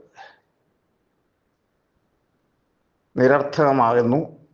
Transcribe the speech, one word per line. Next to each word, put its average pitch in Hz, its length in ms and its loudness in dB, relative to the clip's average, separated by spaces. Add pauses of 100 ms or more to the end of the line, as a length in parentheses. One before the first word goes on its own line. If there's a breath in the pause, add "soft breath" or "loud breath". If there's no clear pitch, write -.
(3250 loud breath)
നിരർത്ഥകമാകുന്നു. 131 1040 0 (340)